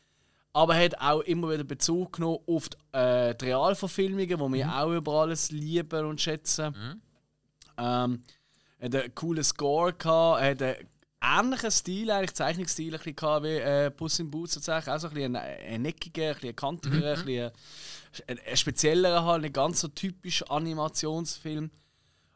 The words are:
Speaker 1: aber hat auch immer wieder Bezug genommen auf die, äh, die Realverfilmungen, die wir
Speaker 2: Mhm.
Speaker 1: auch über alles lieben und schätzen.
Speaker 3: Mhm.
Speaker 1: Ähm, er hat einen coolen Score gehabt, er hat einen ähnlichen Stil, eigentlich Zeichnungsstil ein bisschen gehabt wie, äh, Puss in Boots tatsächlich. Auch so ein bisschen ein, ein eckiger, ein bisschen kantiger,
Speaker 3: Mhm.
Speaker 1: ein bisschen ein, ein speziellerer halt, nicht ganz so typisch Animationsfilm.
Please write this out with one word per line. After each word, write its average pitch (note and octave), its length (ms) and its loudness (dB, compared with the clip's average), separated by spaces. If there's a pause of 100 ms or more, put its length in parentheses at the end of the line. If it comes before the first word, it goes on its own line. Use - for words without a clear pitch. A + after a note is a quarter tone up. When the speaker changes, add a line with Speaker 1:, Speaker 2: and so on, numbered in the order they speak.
(540)
Speaker 1:
aber D#3+ 220 6
hat F3 240 4
auch D3+ 220 4
immer E3 300 0
wieder D3+ 120 -2
Bezug E3 500 -2
genommen E3 340 -2
auf E3 220 0
die, - 80 -16 (200)
äh, B2 380 4
die B2+ 100 -6
Realverfilmungen, F#3+ 840 0
die F3 100 0
wir C3+ 280 0
Speaker 2:
Mhm. D#3+ 60 -2
Speaker 1:
auch D3 200 0
über D#3 300 -2
alles D#3+ 300 0
lieben D#3 540 -2
und D3+ 160 -4
schätzen. D#3 520 -2
Speaker 3:
Mhm. B2+ 280 -14 (760)
Speaker 1:
Ähm, B2 460 0 (560)
er B2 80 -8
hat B2 80 -2
einen B2 200 -2
coolen D#3+ 280 -2
Score D3+ 500 2
gehabt, E3 480 4
er C#3 100 4
hat C3+ 100 -2
einen - 260 -4 (360)
ähnlichen G#3+ 480 2
Stil, G#3 400 0
eigentlich G3 220 0
Zeichnungsstil D#3+ 600 -2
ein D#3+ 40 -6
bisschen D#3 180 -10
gehabt D3+ 300 0
wie, D#3 120 -2
äh, C#3+ 340 2
Puss D#3 280 -2
in D#3+ 120 -6
Boots D#3+ 240 -6
tatsächlich. D#3 380 -2
Auch D3+ 60 0
so E3 80 -8
ein D3+ 60 -12
bisschen C3+ 220 -2
ein, C#2 240 -8 (160)
ein A#2 100 -2
eckiger, D#3+ 440 -4
ein C#3+ 60 0
bisschen A#2+ 200 -8
kantiger, C#3+ 420 -4
Speaker 3:
Mhm. D3+ 60 2
Speaker 1:
ein D3 220 -2
bisschen A#2+ 260 -4 (760)
ein, A#2+ 120 -8 (100)
ein B2+ 80 -2
speziellerer E3+ 680 4
halt, E3+ 180 2
nicht D3 100 -6
ganz D3 280 2
so E3 60 -2
typisch F3+ 600 -4
Animationsfilm. D#3 1200 -4 (680)